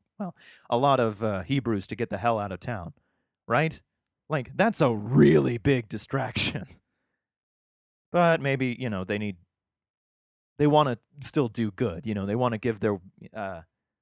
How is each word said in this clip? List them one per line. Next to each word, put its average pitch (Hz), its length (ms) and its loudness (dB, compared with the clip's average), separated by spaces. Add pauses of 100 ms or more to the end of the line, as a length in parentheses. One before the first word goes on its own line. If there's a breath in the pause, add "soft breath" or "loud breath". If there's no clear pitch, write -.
(180)
well, 185 180 -8 (320 loud breath)
a 117 80 0
lot 131 240 4
of, 110 240 0
uh, 98 180 -2
Hebrews 113 440 -2
to 107 100 -6
get 113 140 -4
the 98 80 -6
hell 113 200 0
out 101 140 -6
of 92 80 -12
town, 95 320 -8 (540)
right? 151 340 0 (480)
Like, 135 260 -6
that's 208 280 2
a 123 120 4
really 123 640 4
big 123 300 0
distraction. 120 840 -4
<laughs> - 60 -20 (1400)
But 170 280 4
maybe, 131 380 -2
you 123 100 -4
know, 95 160 -4
they 104 140 -2
need, 104 180 -6 (1200)
they 147 80 4
wanna 147 300 4 (240)
still 127 280 -2
do 110 220 -2
good, 95 360 -6
you 107 80 -2
know, 98 100 -4
they 101 120 -2
wanna 123 200 0
give 110 240 -4
their, 104 180 0 (360)
uh, 95 280 -10 (400)